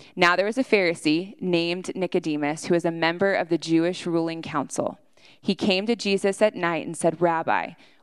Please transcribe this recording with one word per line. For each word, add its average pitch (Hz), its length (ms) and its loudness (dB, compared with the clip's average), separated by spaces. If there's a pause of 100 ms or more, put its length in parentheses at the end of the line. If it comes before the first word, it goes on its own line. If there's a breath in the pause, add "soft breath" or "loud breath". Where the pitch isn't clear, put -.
(160 loud breath)
Now 175 200 6
there 190 120 2
was 226 100 -4
a 269 60 2
Pharisee 175 760 0
named 175 540 -2
Nicodemus 160 720 -2
who 180 80 2
was 170 120 2
a 170 60 0
member 170 440 0
of 160 140 -2
the 170 100 2
Jewish 165 480 0
ruling 165 340 -2
council. - 560 -4 (420 soft breath)
He 202 140 -2
came 196 320 0
to 233 100 0
Jesus 196 460 0
at 214 140 4
night 170 320 -2
and 165 100 -8
said, 165 240 0
'Rabbi, 165 520 0 (300 soft breath)